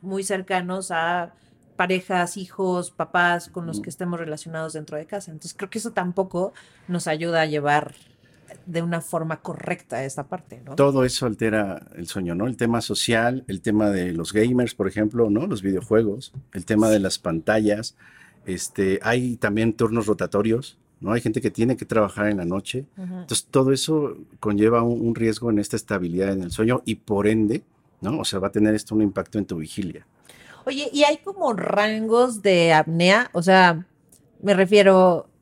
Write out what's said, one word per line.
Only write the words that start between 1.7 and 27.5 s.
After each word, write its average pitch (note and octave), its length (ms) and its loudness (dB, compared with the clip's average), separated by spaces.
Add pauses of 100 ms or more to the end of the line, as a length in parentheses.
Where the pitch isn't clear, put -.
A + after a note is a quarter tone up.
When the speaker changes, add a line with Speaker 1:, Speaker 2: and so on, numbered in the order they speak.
Speaker 1:
parejas, F3+ 640 -2
hijos, F3+ 520 -4
papás F3 600 -2
con E3+ 180 -10
los D#3+ 100 -8
Speaker 2:
Ujú. - 60 -8
Speaker 1:
que F3+ 80 -12
estemos F3 280 -6
relacionados D#3+ 540 -8
dentro D3+ 240 -10
de D#3 80 -10
casa. F#3+ 260 -12
Entonces, D#3 240 -14
creo G3 140 -10
que - 100 -8
eso A#3 120 -8
tampoco F#3 600 -2 (340)
nos F3 200 -4
ayuda E3 340 0
a D#3+ 40 2
llevar D3 480 0 (720)
de E3+ 160 -4
una E3+ 200 -2
forma D#3+ 400 -4
correcta - 600 -8
esa C3+ 240 -8
parte, - 380 -14
¿no? C#3 100 -14
Speaker 2:
Todo C#3 300 4
eso B2+ 220 -2
altera G#2+ 580 -2 (100)
el E2+ 120 -12
sueño, F2 260 -4
¿no? G2 140 -2
El B2 100 -6
tema A#2 240 0
social, A#2 640 0
el F#2+ 140 -8
tema G#2+ 300 2
de F2+ 220 -2
los E2 200 -6
gamers, A#2+ 400 2
por F#2+ 140 -2
ejemplo, A2 420 0
¿no? A2 180 0
Los B2 140 -6
videojuegos, G2+ 720 0 (200)
el F2 120 -8
tema A2 240 2
de G#2+ 100 4
las F#2+ 200 -2
pantallas. G#2 760 -2 (500)
Este, F#2+ 580 -2
hay B2 340 0
también A2 360 0
turnos A2+ 340 -2
rotatorios, G#2+ 720 -2 (220)
¿no? F#2+ 120 -4
Hay A#2 100 0
gente A#2+ 200 -2
que G#2+ 100 0
tiene A#2 260 0
que - 80 -10
trabajar G#2 440 0
en G#2 80 -2
la F2+ 80 -4
noche. G2 400 -6 (120)
Speaker 1:
Ujú. F#3+ 60 -14 (160)
Speaker 2:
Entonces, D#3+ 320 -6
todo C3+ 200 4
eso C#3+ 460 -2 (220)
conlleva G#2+ 440 2
un, A#2 220 0
un A2+ 100 0
riesgo A2+ 360 -2
en G#2 80 2
esta G#2 160 -4
estabilidad F#2+ 560 -2
en F#2+ 100 -2
el F2 100 -8
sueño A2+ 340 0
y A2 100 -2
por G2+ 320 -2
ende, A2 360 2 (380)